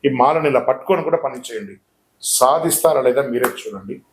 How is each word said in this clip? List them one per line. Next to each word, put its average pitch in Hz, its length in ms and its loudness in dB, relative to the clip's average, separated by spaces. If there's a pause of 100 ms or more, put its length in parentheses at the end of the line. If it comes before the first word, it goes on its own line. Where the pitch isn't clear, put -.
ఈ 131 40 2 (100)
మాలను 151 320 4
ఇలా 123 160 4
పట్టుకొని 170 380 0
కూడా 165 180 0
పని 127 220 -6
చేయండి. 104 280 -12 (640)
సాధిస్తారా 160 680 2
లేదా 123 140 2 (100)
మీరే 120 180 0 (100)
చూడండి. 98 360 -12 (180)